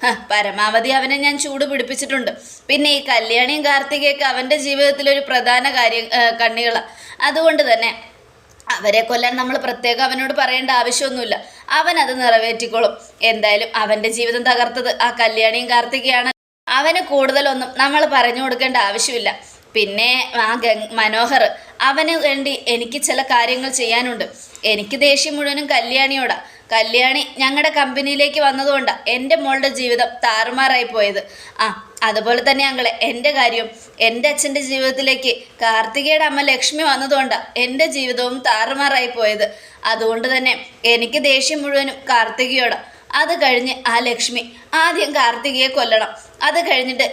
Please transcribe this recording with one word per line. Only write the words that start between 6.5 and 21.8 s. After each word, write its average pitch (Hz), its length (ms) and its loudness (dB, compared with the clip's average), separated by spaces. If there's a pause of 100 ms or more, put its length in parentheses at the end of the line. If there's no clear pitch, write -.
അതുകൊണ്ട് 311 420 2
തന്നെ 226 280 2 (760)
അവരെ 214 340 0
കൊല്ലാൻ 240 360 -2
നമ്മൾ 254 200 -2
പ്രത്യേകം 254 480 -2
അവനോട് 262 280 -2
പറയേണ്ട 262 380 0
ആവശ്യമൊന്നുമില്ല. 247 680 0 (340)
അവൻ 320 280 2
അത് 254 160 2
നിറവേറ്റിക്കോളും. 226 760 0 (300)
എന്തായാലും 220 540 2
അവൻ്റെ 214 320 0
ജീവിതം 240 340 -2
തകർത്തത് 240 480 0 (120)
ആ 240 80 2
കല്യാണിയും 226 600 0
കാർത്തികയാണ്. 247 600 0 (360)
അവന് 302 340 2
കൂടുതലൊന്നും 269 760 0
നമ്മൾ 277 300 4
പറഞ്ഞു 247 360 2
കൊടുക്കേണ്ട 254 340 -2
ആവശ്യമില്ല. 208 540 -2 (420)
പിന്നെ 214 380 0 (260)
ആ 226 180 0
ഗംഗ്-, 220 380 -2
മനോഹർ, 226 500 2 (380)